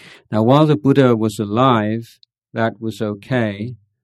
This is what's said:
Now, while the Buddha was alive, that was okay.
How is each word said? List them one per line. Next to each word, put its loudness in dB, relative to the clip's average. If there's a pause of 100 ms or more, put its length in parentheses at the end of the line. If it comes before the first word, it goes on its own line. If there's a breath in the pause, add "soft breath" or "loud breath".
(300 loud breath)
Now, 0
while 4
the 2
Buddha 2
was -2
alive, -2 (340)
that -4
was -8
okay. -6 (280)